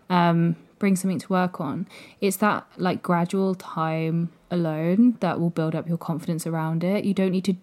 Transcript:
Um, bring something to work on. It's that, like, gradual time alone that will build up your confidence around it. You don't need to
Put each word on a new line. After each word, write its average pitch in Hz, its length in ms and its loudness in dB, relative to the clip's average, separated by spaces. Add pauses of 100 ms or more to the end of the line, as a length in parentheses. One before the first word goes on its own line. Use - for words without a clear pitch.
(100)
Um, 170 460 4 (220)
bring 196 180 2
something 190 220 -2
to - 100 -8
work 180 320 0
on. 147 260 -6 (340)
It's 196 180 0
that, 208 280 0 (100)
like, 180 260 -2
gradual 185 520 0
time 160 760 -2 (200)
alone 175 720 2
that 165 200 0
will 170 100 0
build 160 240 -2
up 165 140 -6
your 165 80 0
confidence 165 500 -4
around 165 380 -2
it. 196 200 0
You 196 100 0
don't 190 160 2
need 180 140 -2
to 190 180 0